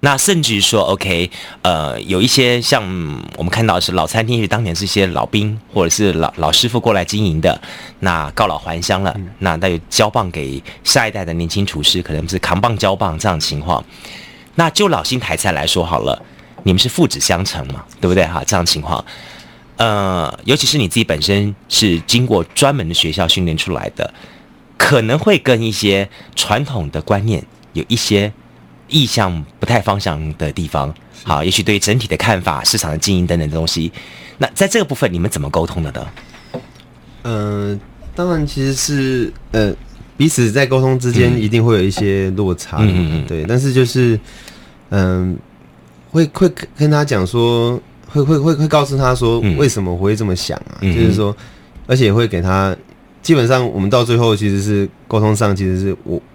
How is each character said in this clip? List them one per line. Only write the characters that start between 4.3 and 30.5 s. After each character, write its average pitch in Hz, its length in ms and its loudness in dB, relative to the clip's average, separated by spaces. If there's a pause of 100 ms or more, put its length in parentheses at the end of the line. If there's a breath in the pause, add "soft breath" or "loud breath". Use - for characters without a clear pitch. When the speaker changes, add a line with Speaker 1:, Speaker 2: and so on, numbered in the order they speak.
Speaker 1:
是 101 80 -2
当 110 140 -2
年 87 120 -2
是 101 100 -4
一 - 20 -4
些 98 220 0
老 69 180 -2
兵 107 280 -2 (160)
或 95 140 2
者 85 60 0
是 104 240 2
老， 80 220 0
老 78 140 0
师 - 160 2
傅 113 140 0
过 113 140 2
来 90 100 0
经 104 180 -2
营 82 160 0
的， 80 220 0 (380 loud breath)
那 82 320 -2
告 107 160 0
老 80 100 -2
还 85 240 -6
乡 95 220 0
了， 95 160 -2
Speaker 2:
嗯。 90 100 -10 (120)
Speaker 1:
那， 87 160 -2
那 92 120 0
就 85 100 0 (120)
交 107 180 2
棒 104 220 -2
给 69 320 -8 (200 loud breath)
下 120 240 2
一 107 40 -2
代 104 120 -8
的 82 120 -6
年 85 120 -2
轻 98 200 0
厨 73 160 -6
师， 90 180 2
可 80 140 -6
能 80 120 -4
是 90 120 -4
扛 87 200 0
棒 117 200 2
交 98 180 0
棒 85 220 -2
这 107 100 -2
样 85 100 0
的 76 60 -4
情 73 160 -4
况。 80 240 -2 (720 loud breath)
那 165 160 2
就 208 180 2
老 107 160 0
新 127 160 -2
台 - 160 -4
菜 98 160 -2
来 76 140 -2
说 87 180 0
好 82 140 -2
了， 58 240 -2 (400 loud breath)
你 95 100 2
们 92 60 4
是 123 100 2
父 160 180 2
子 - 140 -4
相 90 240 0
承 73 220 -6
嘛， 65 180 -10 (160)
对 92 80 2
不 90 60 4
对 92 100 4
哈？ 80 220 -4
这 104 100 0
样 87 80 2
的 - 80 0
情 78 80 -2
况， 73 240 -4 (720 loud breath)
呃， 98 560 0 (140)
尤 143 100 4
其 - 100 -2
是 151 120 0
你 101 100 2
自 - 60 -6
己 117 100 2
本 73 160 -2
身 101 340 0 (140)
是 85 380 2
经 120 200 2
过 101 160 2 (120)
专 143 200 4
门 95 140 -2
的 82 60 -4
学 80 180 -2
校 85 160 0
训 92 160 0
练 80 100 0
出 82 200 -4
来 - 200 -6
的， - 160 -6 (680 loud breath)
可 127 240 4
能 117 160 0
会 202 180 4
跟 117 240 2
一 113 100 0
些 98 380 0 (260 loud breath)
传 120 300 0
统 113 240 -4
的 78 140 -6
观 101 240 0
念 101 180 -2 (300)
有 82 120 -4
一 113 80 0
些 104 380 0 (600)
意 143 140 2
向 90 380 -2 (160)
不 - 40 -2
太 117 160 2
方 98 200 0
向 80 200 -4 (160)
的 76 140 -4